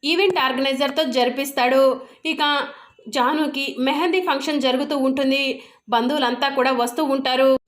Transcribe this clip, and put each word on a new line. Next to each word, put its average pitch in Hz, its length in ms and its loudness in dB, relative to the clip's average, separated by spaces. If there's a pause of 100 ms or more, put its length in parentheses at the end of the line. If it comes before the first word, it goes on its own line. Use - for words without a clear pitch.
ఈవెంట్ 349 360 2
ఆర్గనైజర్తో 269 640 -2
జరిపిస్తాడు. 262 800 0 (420)
ఇక 320 160 -2 (680)
జానుకి 277 540 0 (160)
మెహందీ 302 420 0
ఫంక్షన్ 294 400 -2
జరుగుతూ 269 360 0
ఉంటుంది, 269 460 0 (460)
బంధువులంతా 247 600 0
కూడా 269 220 0
వస్తూ 254 320 0
ఉంటారు. 269 480 2 (160)